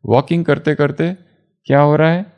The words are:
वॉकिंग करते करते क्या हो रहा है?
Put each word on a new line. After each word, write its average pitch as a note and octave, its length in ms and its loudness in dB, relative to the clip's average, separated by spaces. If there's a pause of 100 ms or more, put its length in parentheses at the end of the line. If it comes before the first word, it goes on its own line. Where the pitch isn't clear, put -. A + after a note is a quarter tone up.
वॉकिंग C#3 400 -2
करते D3+ 300 -2
करते D#3 400 -4 (500)
क्या C#3 140 2
हो D3 160 4
रहा D#3+ 160 2
है? F3+ 140 -4 (120)